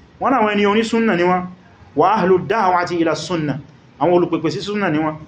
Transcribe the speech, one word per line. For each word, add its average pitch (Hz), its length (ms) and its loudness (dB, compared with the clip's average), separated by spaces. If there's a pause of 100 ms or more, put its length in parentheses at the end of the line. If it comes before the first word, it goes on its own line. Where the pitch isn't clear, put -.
(200)
Wọ́n 226 100 0
náà 262 140 2
wọ́n 208 120 0
ni 202 100 2
oní 214 180 2
sunna 226 320 0
ni 175 60 0
wọ́n. 180 200 0 (540)
Wa 170 180 4
ahlu 185 240 2
da'wati 175 640 0
ila 165 160 2
sunna. 156 420 -4 (420)
Àwọn 170 220 2
olùpèpè 160 280 -2
sí 190 120 -8
sunna 202 280 -4
ni 151 80 0
wọ́n. 156 160 -4 (140)